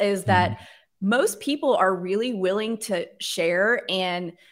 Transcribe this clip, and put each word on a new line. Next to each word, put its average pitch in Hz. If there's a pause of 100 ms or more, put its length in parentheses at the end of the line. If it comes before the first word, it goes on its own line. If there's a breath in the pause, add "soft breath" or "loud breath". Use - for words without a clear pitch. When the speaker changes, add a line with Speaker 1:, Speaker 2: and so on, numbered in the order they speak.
Speaker 1:
is 202
that 180
Speaker 2:
Mm-hmm. -
Speaker 1:
most 285
people 285
are 190
really 202
willing 214
to 185 (120)
share 185
and 180 (180)